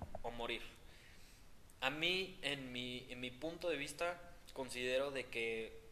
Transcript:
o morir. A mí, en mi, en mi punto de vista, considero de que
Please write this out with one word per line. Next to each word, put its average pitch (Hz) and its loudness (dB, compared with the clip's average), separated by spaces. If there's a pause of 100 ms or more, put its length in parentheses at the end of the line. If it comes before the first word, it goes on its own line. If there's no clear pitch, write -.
(220)
o 120 0
morir. 117 0 (1160)
A 131 6
mí, 175 4
en 139 0
mi, 123 -2
en 123 -6
mi 123 -2
punto 170 0
de 151 4
vista, 170 0 (340)
considero 127 4
de 131 0
que 113 0 (120)